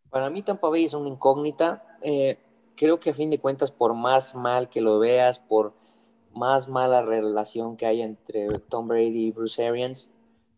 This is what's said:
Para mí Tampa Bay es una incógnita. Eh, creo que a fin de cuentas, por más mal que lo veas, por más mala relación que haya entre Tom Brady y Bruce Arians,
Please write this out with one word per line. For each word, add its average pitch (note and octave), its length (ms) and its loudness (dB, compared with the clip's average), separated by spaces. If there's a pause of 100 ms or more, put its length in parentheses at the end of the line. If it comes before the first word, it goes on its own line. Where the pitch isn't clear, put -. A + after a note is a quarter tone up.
(100)
Para C3+ 180 -2
mí F#3 140 -6
Tampa G3 260 -2
Bay E3 160 2
es D3+ 80 -2
una D3 160 -6
incógnita. D3 920 0
Eh, C#3 360 0 (380)
creo E3 240 4
que E3 100 -2
a C#3+ 40 -2
fin D#3 160 -2
de D3+ 80 0
cuentas, C3+ 340 -2
por A#2 220 2
más B2+ 400 2
mal B2 340 -2
que A#2 140 -2
lo G#2+ 160 4
veas, B2 420 2
por G#2+ 340 0 (580)
más C3 360 0
mala B2+ 340 2
relación A2+ 760 -4
que A#2 80 -4
haya A2+ 180 0
entre G#2+ 540 -6 (100)
Tom A#2 200 -6
Brady A2+ 400 2
y A2 40 -4
Bruce A2+ 340 -4
Arians, B2 440 -4 (480)